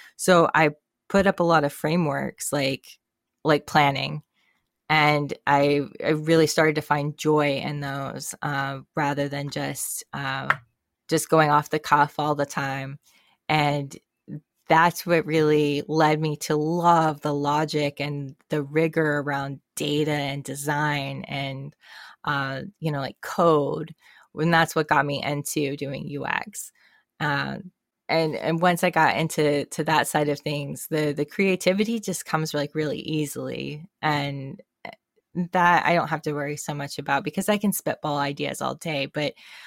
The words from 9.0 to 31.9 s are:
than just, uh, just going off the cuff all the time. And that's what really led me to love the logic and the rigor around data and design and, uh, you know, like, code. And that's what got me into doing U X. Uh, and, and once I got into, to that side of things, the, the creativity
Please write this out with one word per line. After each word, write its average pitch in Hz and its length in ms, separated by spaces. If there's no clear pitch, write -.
than 143 220
just, - 640
uh, 135 400
just 160 200
going 156 220
off 147 200
the 156 80
cuff 147 400
all 151 160
the 143 120
time. 135 520
And 147 480
that's 165 380
what 165 220
really 151 640
led 156 300
me 151 180
to - 200
love 160 640
the 151 140
logic 147 680
and 143 340
the 156 140
rigor 156 560
around 139 420
data 147 340
and 143 320
design 143 880
and, 139 480
uh, 135 380
you 160 100
know, 143 100
like, - 200
code. 160 760
And 170 200
that's 165 200
what 156 140
got 147 160
me 143 180
into 143 540
doing 139 320
U 143 180
X. - 460
Uh, 139 380
and, 156 280
and 160 240
once 175 240
I 180 60
got 156 260
into, 147 500
to - 180
that 151 240
side 151 220
of 143 100
things, 147 500
the, 151 220
the 143 140
creativity 196 720